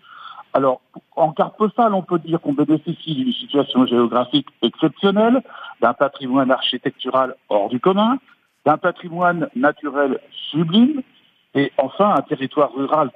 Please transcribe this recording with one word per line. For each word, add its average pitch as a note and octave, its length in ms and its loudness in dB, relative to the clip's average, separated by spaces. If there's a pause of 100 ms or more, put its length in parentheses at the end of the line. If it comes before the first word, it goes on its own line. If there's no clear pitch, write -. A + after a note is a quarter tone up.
(520)
Alors, C3+ 300 0 (340)
en D#3+ 160 2
carte E3+ 240 -4
postale, G#3+ 380 0
on F#3 80 0
peut E3+ 160 -2
dire E3 220 -4
qu'on D3 120 -4
bénéficie D3+ 640 -2
d'une C3 180 -2
situation B2+ 540 0
géographique A#2+ 640 0 (120)
exceptionnelle, G3+ 800 2 (400)
d'un A#2 140 2
patrimoine C3+ 560 0
architectural B2+ 840 -2 (120)
hors G#2 220 0
du B2 100 -4
commun, G#3+ 380 2 (480)
d'un D3 100 4
patrimoine F3 800 -2
naturel C#3 640 0 (300)
sublime, G#3 500 2 (540)
et C#3 240 0
enfin F#3+ 360 0
un C#3 80 2
territoire C3+ 520 -2
rural C#3 420 -2